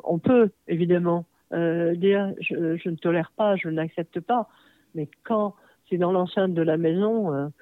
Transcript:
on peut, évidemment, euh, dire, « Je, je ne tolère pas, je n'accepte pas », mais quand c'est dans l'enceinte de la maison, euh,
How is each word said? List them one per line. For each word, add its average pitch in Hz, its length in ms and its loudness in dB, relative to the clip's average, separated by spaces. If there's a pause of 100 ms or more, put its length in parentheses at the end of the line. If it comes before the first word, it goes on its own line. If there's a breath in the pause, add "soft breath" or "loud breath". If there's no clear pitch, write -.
on 160 140 0
peut, 240 320 4 (180)
évidemment, 175 560 0 (260)
euh, 170 440 0
dire, « 196 440 0
Je, 165 380 -4
je 185 120 -6
ne 165 60 -4
tolère 170 400 -2
pas, 208 220 2
je 175 100 -8
n'accepte 160 540 -6
pas », 240 260 0 (480 soft breath)
mais 147 140 -6 (140)
quand 208 300 -2 (360 soft breath)
c'est 185 80 0
dans 175 160 2
l'enceinte 185 400 0
de 165 80 0
la 160 160 2
maison, 185 560 0
euh, 139 140 -2 (140 soft breath)